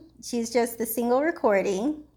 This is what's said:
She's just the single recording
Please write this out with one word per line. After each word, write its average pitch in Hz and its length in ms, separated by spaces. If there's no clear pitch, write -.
She's 233 280
just 233 260
the - 80
single 240 380
recording 226 800